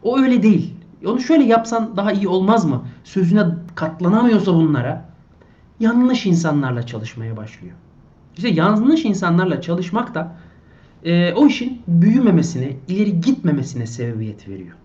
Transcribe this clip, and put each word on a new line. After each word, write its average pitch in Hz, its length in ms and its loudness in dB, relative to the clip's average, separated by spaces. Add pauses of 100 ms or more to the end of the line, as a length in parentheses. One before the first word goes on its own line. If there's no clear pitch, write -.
"O 247 160 0
öyle 247 240 2
değil. 208 300 2 (320)
Onu 233 140 -2
şöyle 311 240 2
yapsan 226 540 0
daha 202 140 0
iyi 196 160 -2
olmaz 190 380 2
mı?" 131 200 -2 (180)
sözüne 190 420 2 (300)
katlanamıyorsa 196 760 0
bunlara, 151 560 0 (720)
yanlış 240 460 2
insanlarla 147 600 0
çalışmaya 113 520 -10
başlıyor. 107 380 -18 (600)
İşte 214 120 -4
yanlış 214 560 2
insanlarla 180 560 0
çalışmak 180 540 -6
da, 160 200 -8 (680)
e, 170 300 0
o 277 140 4
işin - 400 -2
büyümemesine, 170 920 2 (100)
ileri 190 340 -2
gitmemesine 143 640 -2
sebebiyet 110 600 -8
veriyor. 92 380 -16